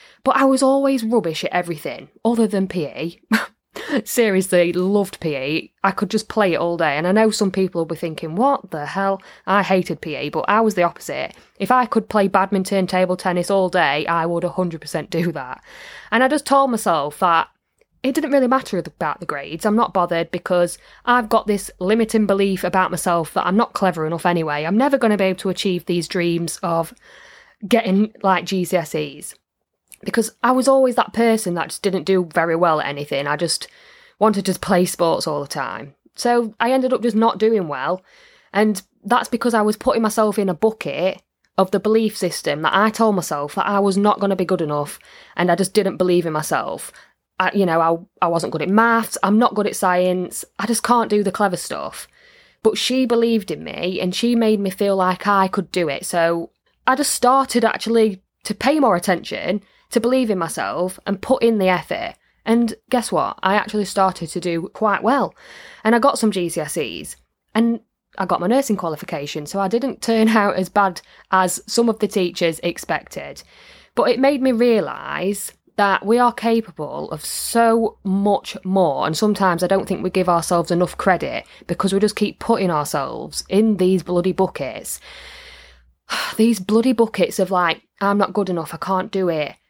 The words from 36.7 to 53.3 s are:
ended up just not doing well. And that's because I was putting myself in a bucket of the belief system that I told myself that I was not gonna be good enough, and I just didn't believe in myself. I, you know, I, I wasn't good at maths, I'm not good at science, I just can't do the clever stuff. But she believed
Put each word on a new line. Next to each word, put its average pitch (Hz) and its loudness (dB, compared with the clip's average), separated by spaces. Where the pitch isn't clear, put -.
ended 254 2
up 240 -2
just 220 0
not 220 2
doing 214 2
well. 147 -4
And 208 0
that's 240 -2
because 233 -2
I 214 2
was 214 0
putting 226 0
myself 214 0
in 196 0
a 175 -2
bucket 170 -2
of 190 2
the 196 0
belief 214 2
system 156 -4
that - 2
I 214 4
told 214 2
myself 147 -6
that 190 -2
I 202 2
was 196 2
not 208 2
gonna 196 0
be 190 -2
good 180 -2
enough, 147 -4
and 175 2
I 170 4
just 185 -4
didn't 196 0
believe 180 2
in 160 -4
myself. - -6
I, 185 2
you 196 2
know, 165 2
I, 170 -2
I - 0
wasn't 165 -2
good 156 -4
at 165 -2
maths, 226 2
I'm 202 4
not - 2
good 208 0
at - -4
science, 180 0
I 220 -4
just 226 -2
can't 233 2
do 208 2
the 185 -2
clever 185 0
stuff. - -10
But 220 2
she 262 0
believed 233 2